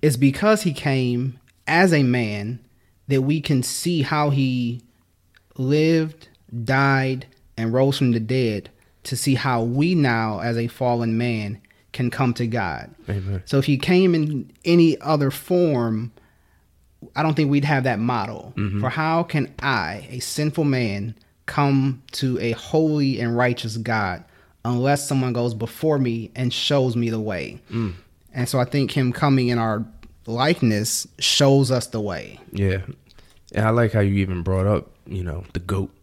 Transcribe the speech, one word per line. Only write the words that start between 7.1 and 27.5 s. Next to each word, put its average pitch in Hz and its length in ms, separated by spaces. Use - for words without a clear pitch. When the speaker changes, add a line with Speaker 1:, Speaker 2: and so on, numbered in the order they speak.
Speaker 1:
and 113 160
rose 135 240
from 127 140
the 113 80
dead 110 500
to - 120
see 135 200
how 120 280
we 139 320
now 113 440
as 117 180
a 117 100
fallen 117 500
man 113 420
can 123 180
come 120 260
to 120 120
God. 92 460
Speaker 2:
Amen. 98 360
Speaker 1:
So 139 120
if 139 80
he 143 120
came 180 380
in 151 360
any 170 380
other 143 300
form, 120 800
I 147 80
don't 160 120
think 151 140
we'd 139 160
have 139 180
that 120 160
model 113 560
Speaker 2:
Mm-hmm. 101 240
Speaker 1:
for 123 100
how 160 340
can 156 380
I, 107 480
a 123 100
sinful 151 460
man, 113 500
come 135 680
to 127 280
a 117 120
holy 147 680
and 117 160
righteous 120 420
God 107 460
unless 131 440
someone 131 260
goes 120 220
before 143 420
me 117 380
and 123 180
shows 131 420
me 117 140
the 110 100
way. 92 400